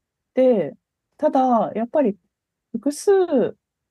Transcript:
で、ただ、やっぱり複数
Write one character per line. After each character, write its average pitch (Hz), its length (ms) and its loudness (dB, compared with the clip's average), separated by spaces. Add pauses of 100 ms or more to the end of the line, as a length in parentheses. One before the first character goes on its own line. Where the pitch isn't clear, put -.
(340)
で、 240 400 0 (440)
た 302 120 0
だ、 247 440 0
や 214 100 -6
っ 233 40 -8
ぱ 320 120 -2
り 214 160 0 (560)
複 240 200 -6
数 339 640 0 (340)